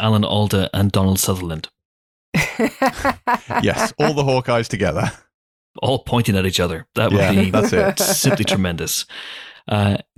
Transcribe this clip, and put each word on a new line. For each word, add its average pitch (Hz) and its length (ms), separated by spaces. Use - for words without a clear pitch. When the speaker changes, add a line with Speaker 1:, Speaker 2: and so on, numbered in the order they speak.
Speaker 1:
Alan 107 240
Alda, 101 480
and 98 180
Donald 95 300
Sutherland? 87 480
Speaker 2:
<laughs> - 240
Speaker 3:
Yes, 110 360
all 151 160
the 143 80
Hawkeyes 127 460
together. 95 440
Speaker 1:
All 123 180
pointing 117 360
at 92 100
each 92 140
other. 85 340
That 113 160
would 101 100
Speaker 3:
Yeah, 95 120
Speaker 1:
be 190 180
Speaker 3:
that's 214 220
it. 196 260
Speaker 1:
simply 147 460
tremendous. 90 640
Uh, 101 300